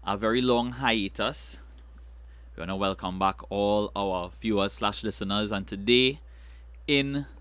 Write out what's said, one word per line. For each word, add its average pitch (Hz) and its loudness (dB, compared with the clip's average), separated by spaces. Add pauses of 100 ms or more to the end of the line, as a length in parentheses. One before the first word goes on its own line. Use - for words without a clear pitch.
a 101 -2
very 110 2
long 123 2
hiatus. 117 -2 (960)
We - -12
wanna 95 -4
welcome 95 -2
back 95 2 (100)
all 101 2
our 92 -2
viewers 101 2
slash 104 -2
listeners. 104 -2
And 98 -2
today 120 4 (720)
in 139 0 (140)